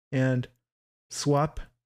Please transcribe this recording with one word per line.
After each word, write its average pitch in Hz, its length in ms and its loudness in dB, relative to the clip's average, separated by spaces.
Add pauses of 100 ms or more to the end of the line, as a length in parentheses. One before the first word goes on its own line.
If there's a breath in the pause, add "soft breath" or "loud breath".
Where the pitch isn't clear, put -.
(120)
and 131 360 0 (640)
swap 147 480 0 (260)